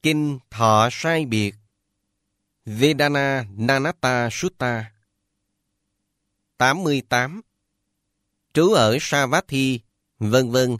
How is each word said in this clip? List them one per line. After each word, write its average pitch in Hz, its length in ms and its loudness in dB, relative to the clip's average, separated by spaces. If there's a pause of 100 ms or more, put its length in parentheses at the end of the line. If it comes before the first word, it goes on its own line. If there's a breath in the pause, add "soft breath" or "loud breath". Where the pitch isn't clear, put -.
Kinh 151 360 -2 (100)
thọ 110 420 2
sai 165 340 -4
biệt. 107 300 -2 (1080)
Vedana 139 800 0 (120)
Nanatta 127 720 -2
Sutta. 120 600 -6 (1700)
Tám 139 260 0
mươi 143 260 0
tám. 135 320 -4 (1120)
Trú 170 180 4
ở 123 300 4
Savatthi, 135 800 -2 (400)
vân 117 320 2
vân. 127 280 2